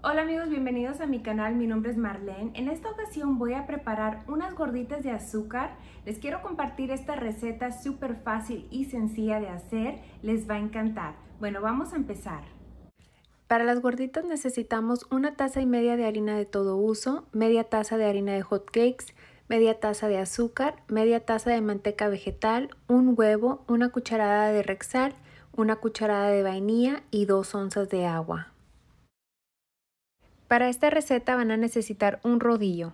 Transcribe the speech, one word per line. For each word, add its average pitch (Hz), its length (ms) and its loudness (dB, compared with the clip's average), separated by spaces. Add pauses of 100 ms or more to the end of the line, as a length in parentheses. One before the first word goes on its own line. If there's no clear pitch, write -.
Hola 302 180 2
amigos, 320 260 -2
bienvenidos 262 520 -4
a 320 60 -6
mi 254 140 -2
canal, 220 340 -2
mi 233 140 0
nombre 220 240 -2
es 220 40 -4
Marlene. 202 580 -6
En 254 120 -6
esta 330 240 -6
ocasión 302 480 -4
voy 240 160 -2
a 277 140 -6
preparar 220 580 -4
unas 339 300 -4
gorditas 269 480 -4
de 254 80 -4
azúcar. 220 640 -6 (280)
Les 214 140 -8
quiero 320 240 -8
compartir 285 480 -6
esta 269 240 -6
receta 233 560 -6
súper 247 460 -8
fácil 220 560 -6
y 269 140 -4
sencilla 214 520 -2
de 202 100 -4
hacer. 220 520 -6 (220)
Les 214 280 -2
va 208 40 -2
a 208 40 -4
encantar. 214 560 -4 (240)
Bueno, 202 220 -6
vamos 247 320 -2
a 349 40 -6
empezar. 175 460 -6 (1040)
Para 233 160 4
las 240 180 2
gorditas 262 440 -2
necesitamos 240 840 -2
una 277 280 0
taza 269 240 -2
y 262 60 2
media 240 300 4
de 240 80 0
harina 214 320 0
de 208 100 -2
todo 196 300 0
uso, 220 540 0
media 226 320 4
taza 220 340 0
de 220 100 2
harina 202 260 0
de 196 100 -2
hot 202 300 -2
cakes, 247 420 2 (320)
media 226 320 4
taza 214 300 0
de 196 100 2
azúcar, 240 680 -2
media 226 360 4
taza 220 260 0
de 233 100 4
manteca 208 480 0
vegetal, 220 640 0 (180)
un 254 280 6
huevo, 220 520 4
una 240 220 2
cucharada 214 600 2
de 208 140 2
Rexal, 254 500 -2 (420)
una 220 200 4
cucharada 208 540 0
de 202 120 6
vainilla 220 720 2
y 208 140 2
dos 196 280 2
onzas 196 340 -2
de 185 160 0
agua. 165 440 -2 (2000)
Para 247 200 4
esta 247 220 4
receta 262 440 2
van 233 160 2
a 220 60 2
necesitar 220 680 0
un 240 140 4
rodillo. 202 560 2